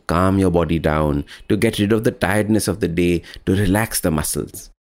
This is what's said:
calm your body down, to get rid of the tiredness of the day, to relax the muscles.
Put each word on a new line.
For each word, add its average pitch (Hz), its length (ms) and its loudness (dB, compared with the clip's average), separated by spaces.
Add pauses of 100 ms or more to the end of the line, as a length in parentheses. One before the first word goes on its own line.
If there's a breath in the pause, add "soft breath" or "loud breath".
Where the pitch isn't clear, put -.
calm 95 320 2
your 95 100 4
body 85 300 2
down, 76 460 0 (240 loud breath)
to 107 80 2
get 113 200 0
rid 104 140 2
of 113 140 0
the 127 60 2
tiredness 104 580 0
of 104 100 -2
the 95 80 -2
day, 87 340 0 (240 loud breath)
to 95 60 0
relax 101 480 0
the 90 100 -2
muscles. - 640 -6 (120)